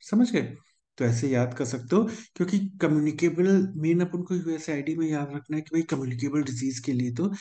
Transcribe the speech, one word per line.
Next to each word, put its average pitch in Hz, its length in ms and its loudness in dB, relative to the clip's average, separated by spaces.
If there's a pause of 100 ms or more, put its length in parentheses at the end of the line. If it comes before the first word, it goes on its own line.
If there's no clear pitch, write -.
समझ 240 320 2
गए? 123 240 -2 (420)
तो 131 60 2
ऐसे 117 240 2
याद 123 260 2
कर 139 100 -4
सकते 120 320 -2
हो 226 140 4 (240)
क्योंकि 190 480 -2
कम्युनिकेबल 165 920 2
मेन 165 240 2
अपन 180 220 -2
को 180 120 -4
यूएसएआईडी 160 600 -4
में 160 140 0
याद 147 240 -2
रखना 143 240 -6
है 156 60 -2
कि - 100 -18
भाई 165 100 2
कम्युनिकेबल 139 600 -2
डिजीज 127 360 -4
के 139 140 -4
लिए 123 200 0
तो 190 280 -2